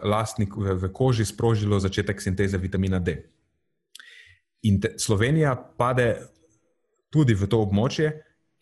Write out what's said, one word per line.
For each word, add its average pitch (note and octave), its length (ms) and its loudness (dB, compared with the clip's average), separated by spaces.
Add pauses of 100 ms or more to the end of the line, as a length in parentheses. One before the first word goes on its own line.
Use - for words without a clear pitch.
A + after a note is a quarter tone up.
lastni G#2 440 -2
k-, - 100 -10
v, G2 200 -2
v F#2 140 -4
koži A#2+ 340 2
sprožilo G#2 560 0
začetek G2 400 -2
sinteze G2 380 0
vitamina F#2+ 400 -2
D. E2+ 180 -2 (1500)
In G2+ 120 4
te-, G#2+ 180 -2
Slovenija C3 600 0
pade A#2+ 640 -2 (960)
tudi C#3+ 200 6
v G2 140 0
to A2 160 2
območje, A#2+ 500 0 (500)